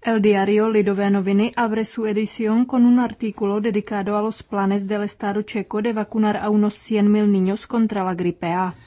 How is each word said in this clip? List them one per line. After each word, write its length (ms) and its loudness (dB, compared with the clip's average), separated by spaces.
El 200 0
diario 480 4
Lidové 400 2
noviny 460 2
abre 300 -2
su 220 -6
edición 580 0
con 200 2
un 140 6
artículo 640 -2
dedicado 560 -2
a 40 0
los 220 -6
planes 420 -2
del 180 -4
Estado 400 -4
checo 380 -6
de 120 -2
vacunar 420 0
a 140 -4
unos 240 2
cien 360 0
mil 220 4
niños 360 0
contra 360 0
la 120 -2
gripe 320 -4
A. 280 -2